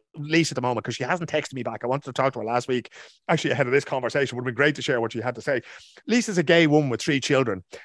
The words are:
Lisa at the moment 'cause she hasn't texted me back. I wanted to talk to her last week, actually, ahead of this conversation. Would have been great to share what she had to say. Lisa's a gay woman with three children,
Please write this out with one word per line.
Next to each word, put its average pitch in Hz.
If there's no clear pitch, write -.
Lisa 156
at -
the 131
moment 123
'cause 120
she 127
hasn't 170
texted -
me 131
back. 113
I -
wanted 135
to 123
talk 135
to 123
her 107
last 120
week, 127
actually, 160
ahead 127
of 123
this 139
conversation. 139
Would 123
have 123
been 123
great 147
to 135
share 123
what 113
she 117
had 120
to 110
say. 135
Lisa's 214
a 175
gay 165
woman 147
with 117
three 143
children, 120